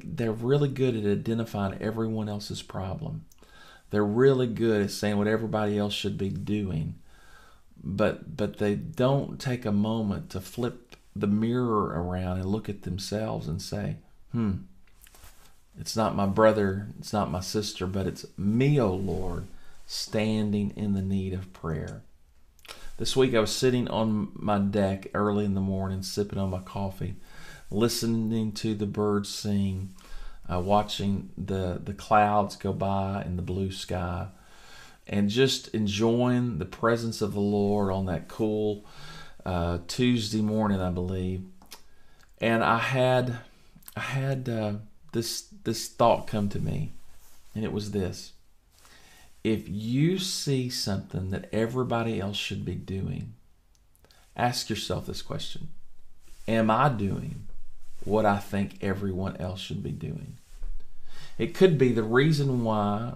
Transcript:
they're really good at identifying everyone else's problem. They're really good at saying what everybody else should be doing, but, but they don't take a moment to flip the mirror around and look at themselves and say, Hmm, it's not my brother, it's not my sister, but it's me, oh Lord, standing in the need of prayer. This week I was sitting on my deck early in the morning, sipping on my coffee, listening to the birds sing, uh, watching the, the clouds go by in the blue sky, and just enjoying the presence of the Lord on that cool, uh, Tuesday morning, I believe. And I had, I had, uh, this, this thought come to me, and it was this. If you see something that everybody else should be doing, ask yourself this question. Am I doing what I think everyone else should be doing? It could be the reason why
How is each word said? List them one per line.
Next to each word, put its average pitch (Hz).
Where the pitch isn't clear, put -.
they're 113
really 135
good 127
at 104
identifying 104
everyone 110
else's 104
problem. 98
They're 104
really 127
good 107
at 98
saying 104
what 104
everybody 107
else 104
should 104
be 98
doing, 98
but, 98
but 104
they 104
don't 127
take 123
a 104
moment 104
to 110
flip -
the 104
mirror 110
around 90
and 92
look 104
at 101
themselves 107
and 101
say, 101
Hmm, 110
it's -
not 110
my 98
brother, 101
it's -
not 101
my 90
sister, 101
but 95
it's -
me, 127
oh 101
Lord, 92
standing 107
in 101
the 95
need 95
of 95
prayer. 101
This -
week 131
I 110
was 104
sitting 123
on 107
my 101
deck 98
early 104
in 98
the 95
morning, 95
sipping 101
on 98
my 92
coffee, 98
listening 113
to 110
the 104
birds 101
sing, 98
uh, 90
watching 101
the, 95
the 101
clouds 104
go 98
by 98
in 90
the 90
blue 92
sky, 90
and 101
just 127
enjoying 117
the -
presence 117
of 101
the 104
Lord 101
on 95
that 82
cool, 107
uh, 85
Tuesday 110
morning, 107
I 90
believe. 92
And 113
I 113
had, 127
I -
had, 135
uh, 104
this, -
this -
thought -
come 101
to -
me, 104
and 110
it -
was 104
this. 95
If 110
you 127
see 131
something 98
that -
everybody 117
else 101
should 101
be 95
doing, 95
ask 123
yourself -
this -
question. -
Am 110
I 127
doing -
what 107
I 101
think 98
everyone 95
else 92
should -
be -
doing? -
It 113
could 180
be 127
the 110
reason 135
why 107